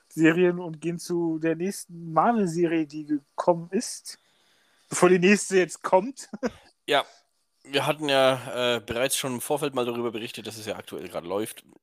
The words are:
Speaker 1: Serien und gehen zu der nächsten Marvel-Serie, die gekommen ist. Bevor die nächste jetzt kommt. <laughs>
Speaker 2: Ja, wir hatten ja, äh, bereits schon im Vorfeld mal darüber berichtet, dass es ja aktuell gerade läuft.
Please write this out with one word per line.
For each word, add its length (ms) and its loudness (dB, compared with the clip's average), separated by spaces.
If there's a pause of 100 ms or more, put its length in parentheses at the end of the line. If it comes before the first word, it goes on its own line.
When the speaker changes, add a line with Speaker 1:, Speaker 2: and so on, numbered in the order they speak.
Speaker 1:
Serien 520 4
und 200 -10
gehen 180 -4
zu 400 -2
der 180 0
nächsten 560 -8
Marvel-Serie, 760 2
die 200 -12
gekommen 640 0
ist. 480 -8 (720)
Bevor 200 4
die 100 6
nächste 380 4
jetzt 260 0
kommt. 460 0 (140)
<laughs> 200 -8 (260)
Speaker 2:
Ja, 160 2 (600)
wir 200 0
hatten 240 -2
ja, 680 2
äh, 40 -2
bereits 360 -2
schon 180 -4
im 60 -6
Vorfeld 340 -4
mal 100 0
darüber 280 -4
berichtet, 340 -10
dass 100 -10
es 100 -14
ja 100 -6
aktuell 320 -12
gerade 180 -10
läuft. 380 -6 (180)